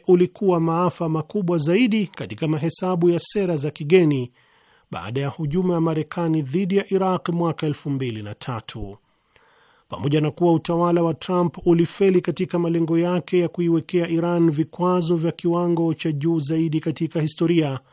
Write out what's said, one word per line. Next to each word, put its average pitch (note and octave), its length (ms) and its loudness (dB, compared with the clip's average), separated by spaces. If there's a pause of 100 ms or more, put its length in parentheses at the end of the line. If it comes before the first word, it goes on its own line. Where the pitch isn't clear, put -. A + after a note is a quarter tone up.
ulikuwa F3+ 520 4
maafa E3 500 0
makubwa E3+ 480 -2
zaidi G3 500 2
katika D#3 400 -8
mahesabu E3+ 600 0
ya E3+ 100 2
sera F3 380 -2
za C#3+ 140 -6
kigeni D3 600 2 (600)
baada G2+ 300 -6
ya C#3 80 -4
hujuma F3 440 -2
ya E3 80 0
Marekani D#3+ 600 -2
dhidi F3 360 -2
ya G3 160 -2
Iraq F#3 360 0
mwaka E3+ 380 -2
elfu D3 220 -6
mbili B2+ 340 -4
na G#2 120 -12
tatu." G#2 640 -10 (920)
Pamoja D3 320 0
na D#3 100 0
kuwa F3 220 2
utawala E3+ 500 2
wa E3 100 0
Trump F3+ 440 -2 (100)
ulifeli F3 540 4
katika F3 380 -2
malengo E3+ 400 0
yake F3+ 400 0
ya F3 80 2
kuiwekea E3+ 640 0
Iran E3+ 420 2
vikwazo F3 640 0
vya E3 160 0
kiwango E3+ 600 0
cha D#3+ 180 -4
juu D#3 280 0
zaidi D#3 400 0
katika D#3+ 420 -4
historia, D#3 580 0 (140)